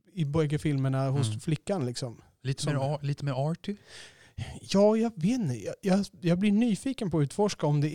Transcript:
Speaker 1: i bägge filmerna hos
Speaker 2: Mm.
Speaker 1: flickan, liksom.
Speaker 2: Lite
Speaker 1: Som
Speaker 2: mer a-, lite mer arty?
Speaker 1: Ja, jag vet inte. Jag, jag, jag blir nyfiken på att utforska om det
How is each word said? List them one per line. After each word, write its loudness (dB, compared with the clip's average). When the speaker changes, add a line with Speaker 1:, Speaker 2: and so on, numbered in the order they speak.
Speaker 1:
i 0
bägge 0
filmerna 0
hos 0
Speaker 2:
Mm. -6
Speaker 1:
flickan, -2
liksom. -8
Speaker 2:
Lite -4
Speaker 1:
Som -2
Speaker 2:
mer -2
a-, -6
lite -4
mer -2
arty? -6
Speaker 1:
Ja, 4
jag 0
vet 0
inte. 0
Jag, -8
jag, 2
jag 2
blir 4
nyfiken 0
på 2
att 4
utforska 0
om 4
det 0